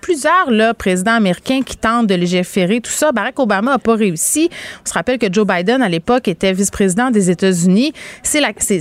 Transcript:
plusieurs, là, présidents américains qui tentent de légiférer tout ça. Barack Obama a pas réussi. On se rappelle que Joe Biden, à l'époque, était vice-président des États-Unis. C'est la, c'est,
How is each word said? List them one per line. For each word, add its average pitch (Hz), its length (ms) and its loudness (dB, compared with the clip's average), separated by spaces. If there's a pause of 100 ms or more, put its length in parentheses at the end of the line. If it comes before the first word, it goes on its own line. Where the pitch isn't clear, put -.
plusieurs, 320 500 0
là, 220 240 2
présidents 185 420 0
américains 226 460 0
qui - 140 -8
tentent 226 300 0
de 196 80 2
légiférer 180 640 0
tout - 120 -10
ça. 302 180 0
Barack 233 300 -4
Obama 214 320 0
a 262 60 0
pas 226 180 0
réussi. 214 520 0 (360)
On - 40 -10
se - 60 -10
rappelle 254 240 -2
que 208 140 0
Joe 208 140 2
Biden, 196 360 0
à 226 60 2
l'époque, 202 400 0
était 190 240 0
vice-président 196 580 0
des 202 200 2
États-Unis. 185 640 2 (280)
C'est - 180 -2
la, 269 180 0
c'est, 196 220 -2